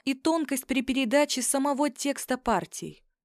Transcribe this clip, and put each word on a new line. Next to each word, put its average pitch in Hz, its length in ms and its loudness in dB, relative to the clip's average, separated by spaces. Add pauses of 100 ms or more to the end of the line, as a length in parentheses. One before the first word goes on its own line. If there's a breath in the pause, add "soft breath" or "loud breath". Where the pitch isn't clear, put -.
и 269 100 0
тонкость 311 520 0
при 254 160 0
передаче 269 600 2
самого 277 480 0
текста - 460 -4
партий, 175 680 -4 (220)